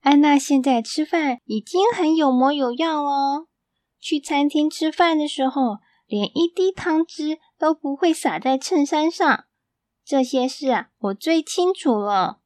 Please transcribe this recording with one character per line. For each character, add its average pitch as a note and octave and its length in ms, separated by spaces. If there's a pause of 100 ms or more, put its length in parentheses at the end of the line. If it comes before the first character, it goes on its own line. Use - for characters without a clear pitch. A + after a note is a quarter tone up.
安 C#4+ 200
娜 D4 160
现 C#4 240
在 B3+ 180
吃 D4+ 240
饭 D4+ 420
已 G#3+ 140
经 F4+ 220 (100)
很 E4 240
有 D4 160
模 B3+ 220
有 C4 200
样 D4+ 300
了， C#4 440 (520)
去 D4+ 200
餐 C#4+ 280
厅 D4+ 220
吃 D#4 220
饭 E4 260
的 D4+ 100
时 C4+ 200
候， C4 320 (260)
连 G#3 200 (120)
一 E4+ 100
滴 F#4+ 240
汤 E4 320
汁 D#4 360 (180)
都 D#4 160
不 C#4 220
会 E4 180
洒 G3+ 240
在 C4+ 220
衬 D4 260
衫 D#4 240
上。 D#4+ 360 (600)
这 C4+ 180
些 B3+ 240
事 C4 220
啊， A#3+ 200 (100)
我 G3 160
最 D#4+ 260
清 F4+ 320
楚 A#3+ 240
了。 G3+ 480